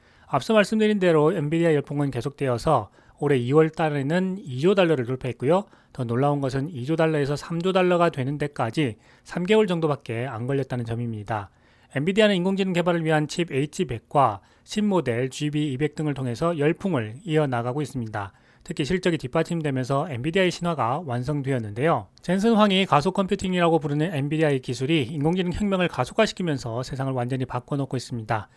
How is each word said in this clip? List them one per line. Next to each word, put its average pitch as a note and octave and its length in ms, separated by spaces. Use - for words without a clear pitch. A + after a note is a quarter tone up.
앞서 E3+ 260
말씀드린 G#3+ 460
대로 E3 340
엔비디아 E3 400
열풍은 C#3+ 380
계속되어서 B2+ 800
올해 C#3+ 180
이월 C#3+ 320
달에는 D#3+ 720
이 B2+ 200
조 F#3 160
달러를 D#3+ 300
돌파했고요. C3 580
더 C3 100
놀라운 C#3 380
것은 C3+ 280
이 B2+ 160
조 D#3+ 120
달러에서 D3+ 400
삼 E3 240
조 F#3 100
달러가 F3+ 380
되는 C#3+ 280
데까지 C#3 600
삼 F3 220
개월 G#3+ 220
정도밖에 D3 580
안 B2 220
걸렸다는 C3 360
점입니다. A2+ 680
엔비디아는 G3 400
인공지능 F#3+ 380
개발을 E3+ 320
위한 D3+ 220
칩 E3+ 240
에이치 D3+ 340
백과 B2 560
신모델 C#3 640
지비 D3 440
이백 D3 220
등을 D3+ 180
통해서 C3+ 440
열풍을 C#3+ 640
이어나가고 C#3 580
있습니다. A2 520
특히 E3 220
실적이 F3+ 320
뒷받침되면서 C#3+ 920
엔비디아의 E3 420
신화가 D3 540
완성되었는데요. B2 1040
젠슨 G3 320
황이 G3+ 320
가속 D#3+ 300
컴퓨팅이라고 F3+ 640
부르는 D3+ 340
엔비디아의 D3 460
기술이 C3+ 440
인공지능 E3+ 480
혁명을 F#3+ 380
가속화시키면서 C3+ 920
세상을 C3+ 280
완전히 B2+ 340
바꿔놓고 C3+ 520
있습니다. A2+ 600